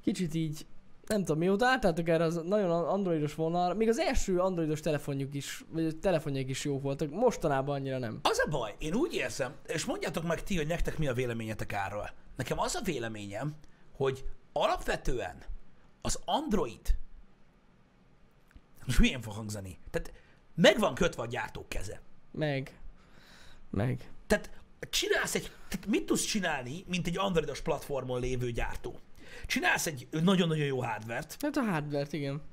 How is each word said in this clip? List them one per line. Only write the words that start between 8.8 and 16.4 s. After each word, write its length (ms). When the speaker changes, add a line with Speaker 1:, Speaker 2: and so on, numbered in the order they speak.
Speaker 2:
úgy 200
érzem, 400
és 180
mondjátok 420
meg 160
ti, 140
hogy 100
nektek 320
mi 100
a 40
véleményetek 600
erről. 380
Nekem 220
az 160
a 100
véleményem, 680
hogy 280
alapvetően 920
az 220
Android, 720